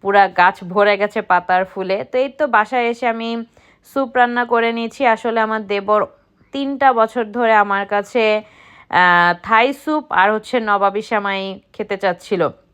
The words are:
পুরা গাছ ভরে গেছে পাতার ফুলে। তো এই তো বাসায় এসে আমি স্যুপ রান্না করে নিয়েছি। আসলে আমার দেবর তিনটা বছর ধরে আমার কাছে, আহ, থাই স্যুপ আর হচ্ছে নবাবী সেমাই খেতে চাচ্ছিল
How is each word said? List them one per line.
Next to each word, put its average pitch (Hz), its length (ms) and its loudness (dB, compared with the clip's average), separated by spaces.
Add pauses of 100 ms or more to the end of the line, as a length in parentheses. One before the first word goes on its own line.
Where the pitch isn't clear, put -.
পুরা 196 220 4 (160)
গাছ 185 180 4 (160)
ভরে 208 280 4
গেছে 208 180 -2 (120)
পাতার 185 400 2
ফুলে। 190 260 -4 (120)
তো - 140 -8
এই 277 60 -4 (100)
তো 302 60 0 (100)
বাসায় 233 360 0
এসে 233 220 -6
আমি 226 160 -8 (600)
স্যুপ 269 300 -4
রান্না 240 240 2 (100)
করে 233 240 0
নিয়েছি। 226 240 -8 (140)
আসলে 226 320 -4
আমার 220 140 -4 (100)
দেবর 208 300 0 (520)
তিনটা 277 360 0 (100)
বছর 226 240 0 (140)
ধরে 226 160 2 (100)
আমার 202 300 -2
কাছে, 208 300 -2 (160)
আহ, 175 920 0 (160)
থাই 226 200 4 (140)
স্যুপ 302 240 -2 (160)
আর 196 140 4
হচ্ছে 214 200 -8 (140)
নবাবী 202 400 0
সেমাই 196 320 -4 (340)
খেতে 208 280 -8
চাচ্ছিল 180 380 -4 (320)